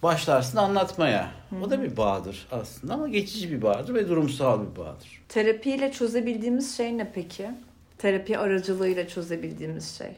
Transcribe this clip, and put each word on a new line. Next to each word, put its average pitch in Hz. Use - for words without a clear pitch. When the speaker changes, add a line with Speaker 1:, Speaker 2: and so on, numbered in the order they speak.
Speaker 1:
Başlarsın 156
anlatmaya. 185
Speaker 2:
Hı 202
Speaker 1:
O 208
da 269
Speaker 2:
hı. 269
Speaker 1:
bir 190
bağdır 98
aslında 127
ama 302
geçici 202
bir 120
bağdır 120
ve 208
durumsal 135
bir 90
bağdır. 78
Speaker 2:
Terapiyle 269
çözebildiğimiz 240
şey 233
ne 202
peki? 196
Terapi 196
aracılığıyla 185
çözebildiğimiz 160
şey. -